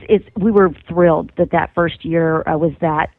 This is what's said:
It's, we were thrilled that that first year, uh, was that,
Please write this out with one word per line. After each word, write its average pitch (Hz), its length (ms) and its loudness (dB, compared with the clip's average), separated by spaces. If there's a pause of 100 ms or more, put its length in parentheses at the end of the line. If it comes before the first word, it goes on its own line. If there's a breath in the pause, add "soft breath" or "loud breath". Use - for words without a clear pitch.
(100)
It's, 202 160 2 (100)
we 208 140 0
were 190 240 2 (120)
thrilled 170 500 0
that 170 160 0
that - 220 -2
first 170 300 -4
year, 160 420 -2
uh, 160 120 -2
was 156 140 0 (100)
that, 156 260 -2 (100)